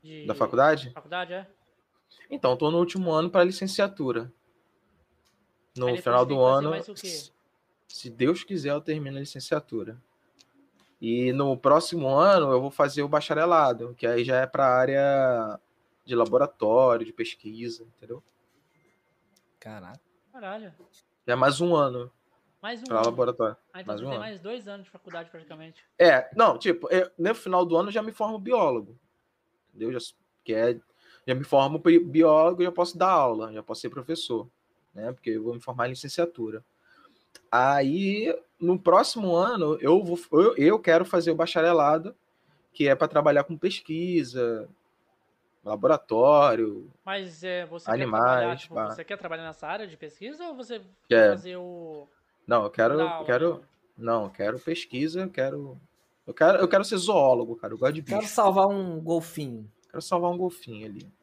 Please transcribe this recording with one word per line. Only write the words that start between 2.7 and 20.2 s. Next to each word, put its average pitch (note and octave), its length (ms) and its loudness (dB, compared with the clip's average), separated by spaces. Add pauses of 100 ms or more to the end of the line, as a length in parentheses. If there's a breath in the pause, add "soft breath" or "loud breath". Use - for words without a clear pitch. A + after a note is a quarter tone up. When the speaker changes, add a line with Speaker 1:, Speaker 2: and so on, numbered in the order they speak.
Speaker 2:
no E3+ 80 0
último F3 320 -2
ano D#3+ 180 0
pra F3+ 140 4
licenciatura. F#3 880 -2 (1500)
No B2+ 100 -2
Speaker 1:
Aí B2 80 0
depois A2+ 80 -10
Speaker 2:
final B2 220 4
Speaker 1:
tem C#3 100 -4
Speaker 2:
do C3+ 60 0
Speaker 1:
que B2+ 40 8
fazer C3+ 120 6
Speaker 2:
ano, D3 140 -2
Speaker 1:
mais E3 180 -8
o G#3 40 -16
quê? F#3+ 140 -14
Speaker 2:
se, D#3 240 -12 (560)
se - 220 -16
Deus B2+ 340 -2
quiser, D3 280 -6
eu D3 100 -2
termino C#3+ 360 -8
a - 40 -10
licenciatura. B2 800 -8 (1000)
E B2 340 0
no C#3 240 0
próximo D3+ 520 2
ano D#3 420 4
eu B2+ 100 4
vou C#3 100 -6
fazer C#3+ 320 -2
o C#3+ 40 -2
bacharelado, D3 880 2
que - 100 -6
aí A#2+ 180 0
já B2+ 180 0
é C3 40 0
pra C3+ 220 0
área B2+ 920 2 (460)
de B2 100 -6
laboratório, A#2 880 2
de - 80 -18
pesquisa, A2+ 680 -12
entendeu? A#2 380 -20 (1400)
Speaker 3:
Caraca. G#2+ 400 -20 (320)